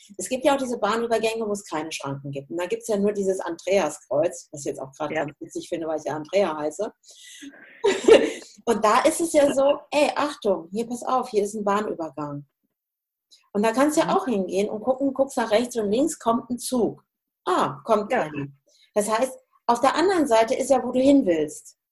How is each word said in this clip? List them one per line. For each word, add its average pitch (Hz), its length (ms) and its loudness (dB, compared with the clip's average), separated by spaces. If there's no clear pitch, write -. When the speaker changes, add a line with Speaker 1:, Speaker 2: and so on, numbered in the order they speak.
Speaker 1:
es - 120 -10
gibt 254 160 -4
ja 285 100 4
auch 269 40 0
diese 247 200 -6
Bahnübergänge, 226 680 -2
wo 208 60 -4
es 202 120 -6
keine 156 280 -6
Schranken 139 380 -8
gibt. 139 200 -10
Und 165 80 -6
da 175 80 -4
gibt's 226 220 -6
ja 214 80 0
nur 202 160 0
dieses 190 280 -2
Andreaskreuz, 170 1080 -2
was 147 100 -14
ich 143 60 -10
jetzt 139 140 -6
auch 139 120 -14
grad 151 180 -8
Speaker 2:
Ja. 156 140 -4
Speaker 1:
ganz - 160 -12
witzig 165 280 -14
finde, 165 180 -6
weil 156 120 -4
ich 151 60 -12
ja 143 120 -4
Andrea 160 400 0
heiße. 156 360 -4
<laughs> - 800 4
Und 214 200 2
da 220 160 6
ist 311 200 2
es 330 120 -2
ja 285 200 4
so, 277 280 2
"Ey, 285 240 2
Achtung, 196 560 -2
hier, 226 160 -4
pass 233 160 -8
auf, 254 260 -2
hier 202 160 0
ist 202 100 -6
ein 214 100 -6
Bahnübergang." 160 800 -4
Und 202 100 0
da 220 100 2
kannst 294 240 2
du 330 60 6
ja - 40 -2
Speaker 2:
Mhm. - 100 2
Speaker 1:
auch 381 100 -2
hingehen 190 420 -2
und 214 140 -8
gucken, 269 300 0
guckst 269 240 -2
nach 220 140 -2
rechts 240 260 0
und 208 140 -2
links, 269 280 0
kommt 233 320 -2
ein 240 80 -4
Zug. 202 460 -2
Ah, 180 400 -2
kommt 214 280 0
Speaker 2:
Ja. 233 120 2
Speaker 1:
einer. 143 240 -8
Das 208 160 0
heißt, 240 280 -2
auf 233 140 2
der - 140 4
anderen 330 320 2
Seite 226 280 4
ist 254 160 -2
ja, 254 120 4
wo 240 100 -6
du 254 80 2
hin 269 260 6
willst. 156 500 -2